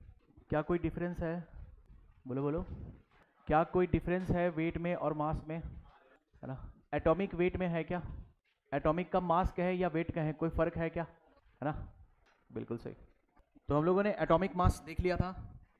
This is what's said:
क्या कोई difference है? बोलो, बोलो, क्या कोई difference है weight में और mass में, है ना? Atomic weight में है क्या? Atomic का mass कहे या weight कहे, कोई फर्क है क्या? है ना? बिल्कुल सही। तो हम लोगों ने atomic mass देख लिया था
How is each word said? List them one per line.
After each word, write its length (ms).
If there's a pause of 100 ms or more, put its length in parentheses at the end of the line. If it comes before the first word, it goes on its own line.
(480)
क्या 140
कोई 160
difference 420
है? 280 (760)
बोलो, 160
बोलो, 200 (880)
क्या 180
कोई 200
difference 440
है 200
weight 280
में 160
और 200
mass 340
में, 80
है 920
ना? 80 (380)
Atomic 400
weight 220
में 120
है 160
क्या? 180 (720)
Atomic 400
का 100
mass 300
कहे 200
या 160
weight 220
कहे, 220
कोई 180
फर्क 260
है 140
क्या? 140
है 600
ना? 80 (760)
बिल्कुल 280
सही। 160 (720)
तो 80
हम 80
लोगों 180
ने 180
atomic 360
mass 300
देख 140
लिया 160
था 180 (460)